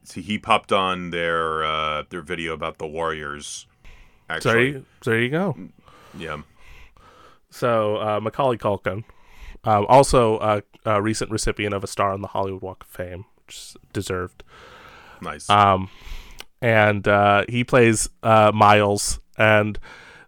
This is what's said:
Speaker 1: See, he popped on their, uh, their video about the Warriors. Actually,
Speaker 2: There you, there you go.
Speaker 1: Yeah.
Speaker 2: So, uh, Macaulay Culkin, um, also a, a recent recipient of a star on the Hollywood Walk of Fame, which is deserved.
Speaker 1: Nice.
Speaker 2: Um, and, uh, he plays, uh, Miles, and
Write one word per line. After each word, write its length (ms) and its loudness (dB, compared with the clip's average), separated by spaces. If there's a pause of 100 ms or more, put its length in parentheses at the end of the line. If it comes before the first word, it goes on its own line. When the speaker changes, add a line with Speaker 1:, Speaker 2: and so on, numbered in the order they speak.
Speaker 1:
See, 180 -16
he 160 -6
popped 340 -2
on 380 -2
their, 540 -4
uh, 460 -4
their 120 -10
video 320 -8
about 240 -10
the 80 -12
Warriors. 800 -8 (640)
Actually, 240 -2
Speaker 2:
There 100 2
you, 220 -6 (180)
there 180 0
you 80 -2
go. 280 -4 (580)
Speaker 1:
Yeah. 260 -10 (1080)
Speaker 2:
So, 500 -2
uh, 220 -2
Macaulay 360 -2
Culkin, 460 -4 (600)
um, 260 2
also 500 6
a, 220 0 (240)
a 160 0
recent 300 -4
recipient 420 -4
of 100 -4
a 40 -8
star 260 -2
on 80 -8
the 60 -10
Hollywood 340 -6
Walk 220 -14
of 80 -20
Fame, 340 -12 (220)
which 80 -20
is 220 -20 (140)
deserved. 520 -8 (760)
Speaker 1:
Nice. 300 -8
Speaker 2:
Um, 400 4 (720)
and, 460 2
uh, 420 4
he 140 -2
plays, 440 4 (140)
uh, 320 6
Miles, 680 4 (160)
and 440 2 (480)